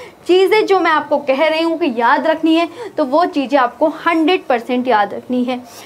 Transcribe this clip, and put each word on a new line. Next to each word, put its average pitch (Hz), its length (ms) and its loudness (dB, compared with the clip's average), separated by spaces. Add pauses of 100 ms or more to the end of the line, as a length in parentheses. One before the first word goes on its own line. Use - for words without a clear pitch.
(280)
चीज़ें 370 380 4
जो 381 140 2
मैं 339 120 0
आपको 294 260 0
कह 269 300 0
रही 320 140 0
हूँ 330 160 -2
कि 302 200 -2
याद 254 300 2
रखनी 320 280 0
है, 330 140 0 (280)
तो 302 80 0
वो 302 200 2
चीज़ें 285 340 0
आपको 247 280 0 (200)
हंड्रेड 339 380 0
परसेंट 247 420 -2
याद 208 260 0
रखनी 247 300 -4
है। 247 140 -6 (280)